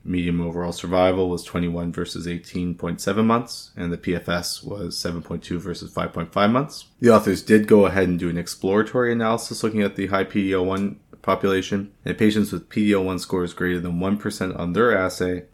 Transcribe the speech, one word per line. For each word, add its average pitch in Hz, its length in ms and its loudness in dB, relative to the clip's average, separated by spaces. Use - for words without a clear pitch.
median 87 360 0
overall 87 300 -4
survival 92 580 2
was 87 140 -4
twenty-one 87 500 -4
versus 87 360 -8
eighteen 87 480 -6
point 87 240 -6
seven 107 260 0
months, 117 500 -2
and 87 160 -6
the 85 60 -6
P 92 160 -2
F 85 140 -6
S 87 340 -4
was 95 340 -10
seven 85 260 -6
point 85 200 -10
two 90 160 -6
versus 85 340 -10
five 85 200 -4
point 85 200 -8
five 101 180 4
months. 139 360 -2
The 120 100 8
authors 101 320 4
did 107 240 6
go 104 180 8
ahead 92 240 4
and 90 80 2
do 87 140 -2
an 85 80 -2
exploratory 107 720 0
analysis 113 540 -2
looking 107 180 0
at 101 140 -2
the 98 100 -2
high 95 160 0
P 101 220 -2
D 95 80 0
L 92 120 0
one 95 360 -2
population. 98 720 0
In 90 100 -4
patients 107 380 2
with 87 160 -8
P 107 180 0
D 104 60 4
L 98 100 2
one 92 160 -2
scores 90 340 -4
greater 90 280 -2
than 87 180 -4
one 98 200 0
percent 95 360 -4
on 87 180 -4
their 110 240 4
assay, 92 580 -2